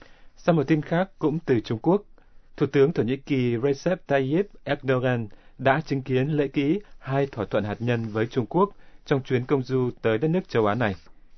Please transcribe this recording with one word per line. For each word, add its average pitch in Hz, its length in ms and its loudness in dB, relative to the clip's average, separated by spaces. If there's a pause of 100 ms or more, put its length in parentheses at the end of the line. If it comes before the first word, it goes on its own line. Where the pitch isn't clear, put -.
(360)
Sau - 180 2
một 147 120 2
tin 156 160 2
khác 180 360 -2
cũng 156 200 0
từ 127 220 2
Trung - 220 -6
Quốc, 190 200 2 (540)
Thủ 151 100 0
tướng 143 260 4
Thổ 147 100 0
Nhĩ 120 140 0
Kỳ 127 460 -2
Recep 143 440 -2
Tayyip 143 400 0 (180)
Erdogan 127 640 0 (300)
đã 135 220 2
chứng 139 220 -4
kiến 127 260 0
lễ 147 200 0
ký 151 320 0 (180)
hai 135 280 -2
thỏa 113 180 -6
thuận 101 200 0
hạt 104 160 -4
nhân 117 240 0
với 107 220 -2
Trung 123 200 -2
Quốc 196 240 0 (360)
trong 135 160 0
chuyến 127 240 -2
công 139 160 0
du 127 280 0 (120)
tới 110 160 2
đất 156 100 0
nước 180 200 -2
châu 113 180 2
Á 104 80 2
này. 110 200 0 (440)